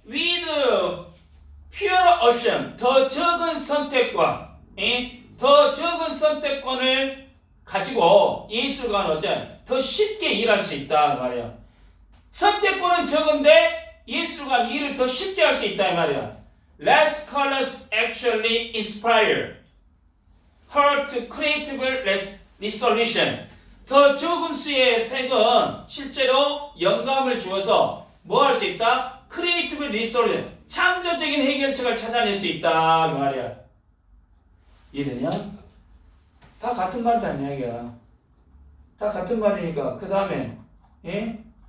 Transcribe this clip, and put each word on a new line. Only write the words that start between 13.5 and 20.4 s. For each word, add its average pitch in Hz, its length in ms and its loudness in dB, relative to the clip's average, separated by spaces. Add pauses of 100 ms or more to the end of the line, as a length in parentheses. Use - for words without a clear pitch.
예술가는 262 640 -2
일을 285 260 -6
더 254 100 0
쉽게 349 380 -2
할 294 100 4
수 254 120 -2
있다 190 240 -2
이 165 40 0
말이야. 139 420 -2 (440)
Less 294 500 2
colors 277 640 -2
actually 233 800 -2
inspire 220 840 0 (1160)